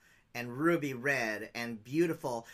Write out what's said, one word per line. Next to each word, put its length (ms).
and 200
ruby 380
red 640
and 260
beautiful. 720